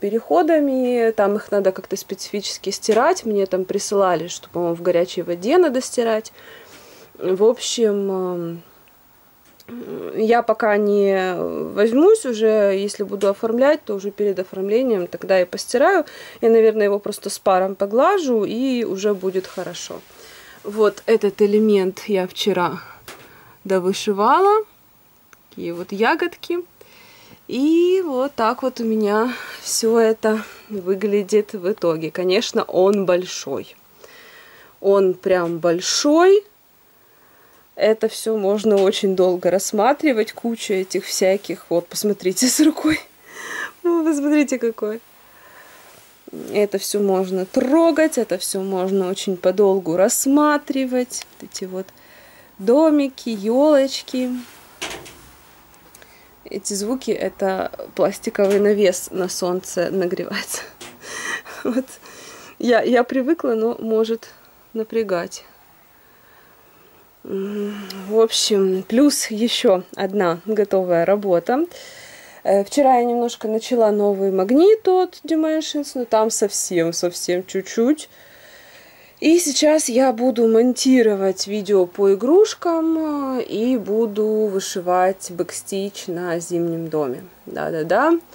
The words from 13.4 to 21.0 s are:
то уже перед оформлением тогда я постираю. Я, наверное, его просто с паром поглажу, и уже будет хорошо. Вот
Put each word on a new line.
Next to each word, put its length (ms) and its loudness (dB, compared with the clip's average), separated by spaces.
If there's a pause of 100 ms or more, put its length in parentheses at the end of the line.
то 100 -6
уже 160 -6
перед 280 -2
оформлением 680 -2
тогда 320 -2
я 80 2
постираю. 580 0 (360)
Я, 100 4
наверное, 360 4
его 120 2
просто 320 -8
с 80 -8
паром 380 2
поглажу, 680 2
и 400 -2
уже 300 -2
будет 320 -4
хорошо. 540 -12 (640)
Вот 420 0